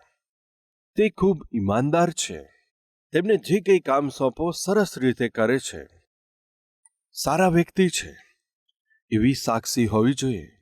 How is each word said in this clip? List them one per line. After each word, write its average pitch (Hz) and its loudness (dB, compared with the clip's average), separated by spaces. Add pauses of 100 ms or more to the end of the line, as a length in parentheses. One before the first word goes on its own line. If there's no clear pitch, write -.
(960)
તે 214 2
ખૂબ 185 0
ઈમાનદાર 139 0
છે, 80 -10 (680)
તેમને 185 0
જે 190 -2
કંઈ 185 2
કામ 139 -2
સોંપો 143 -4
સરસ 190 -2
રીતે 127 0
કરે 117 0
છે, - -12 (1200)
સારા 160 0
વ્યક્તિ 170 2
છે, - -8 (960)
એવી 117 2
સાક્ષી 117 -2
હોવી 110 2
જોઈએ. 123 -4 (160)